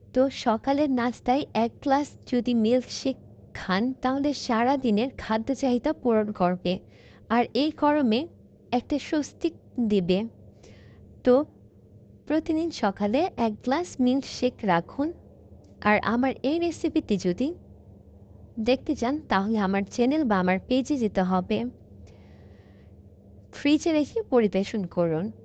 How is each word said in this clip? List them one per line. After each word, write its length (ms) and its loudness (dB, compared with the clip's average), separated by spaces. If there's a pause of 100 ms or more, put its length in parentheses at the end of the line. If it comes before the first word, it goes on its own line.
(120)
তো 100 2 (240)
সকালের 460 0
নাস্তায় 520 0 (100)
এক 180 0 (100)
গ্লাস 260 0 (200)
যদি 260 0
মিল্কশেক 640 0 (360)
খান, 300 -2 (180)
তাহলে 320 0
সারা 440 0
দিনের 400 0
খাদ্য 360 -4
চাহিদা 400 0
পূরণ 380 0
করবে, 420 0 (560)
আর 140 2 (100)
এই 160 2 (120)
গরমে 380 2 (520)
একটা 280 -2
স্বস্তি 500 -4 (420)
দিবে। 280 2 (1040)
তো 100 6 (920)
প্রতিদিন 460 0
সকালে 480 0 (180)
এক 240 0
গ্লাস 280 -2 (100)
মিল্কশেক 640 0
রাখুন। 440 0 (760)
আর 220 4
আমার 300 0 (100)
এই 160 0
রেসিপিটি 580 -2
যদি 300 0 (1120)
দেখতে 360 0
চান, 200 -2 (140)
তাহলে 280 2
আমার 340 2
চ্যানেল 320 2
বা 160 2
আমার 280 2
পেজে 300 0
যেতে 240 0
হবে। 360 0 (1900)
ফ্রিজে 400 0
রেখে 320 0
পরিবেশন 640 0
করুন, 400 -2 (200)